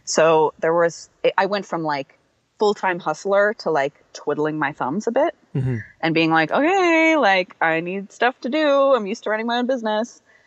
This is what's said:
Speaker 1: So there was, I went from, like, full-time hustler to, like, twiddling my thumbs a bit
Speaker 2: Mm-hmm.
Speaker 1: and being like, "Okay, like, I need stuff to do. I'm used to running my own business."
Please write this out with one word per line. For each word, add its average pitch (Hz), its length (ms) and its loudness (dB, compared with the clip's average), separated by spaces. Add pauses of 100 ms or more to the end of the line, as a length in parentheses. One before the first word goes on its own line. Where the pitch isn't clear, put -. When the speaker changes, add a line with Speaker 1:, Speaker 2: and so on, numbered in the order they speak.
Speaker 1:
So 160 560 2
there 160 140 0
was, 170 360 -2 (280)
I 196 80 2
went 196 200 -4
from, 165 180 -6
like, 143 340 -6 (420)
full-time 202 400 0
hustler 202 600 0
to, 165 120 -4
like, 147 220 -2 (180)
twiddling 151 480 -4
my 143 140 -2
thumbs 156 340 -4
a 233 40 -2
bit 294 220 0 (220)
Speaker 2:
Mm-hmm. 131 220 -2 (240)
Speaker 1:
and 160 140 -2
being 160 160 2
like, 160 200 2
"Okay, 320 640 2
like, 196 460 2
I 160 180 0
need 190 320 -8
stuff - 300 -2
to 254 80 -6
do. 277 460 2
I'm 214 100 -2
used 190 200 -8
to - 40 -4
running 214 160 -4
my 240 140 -2
own 247 80 -2
business." 226 520 -4 (280)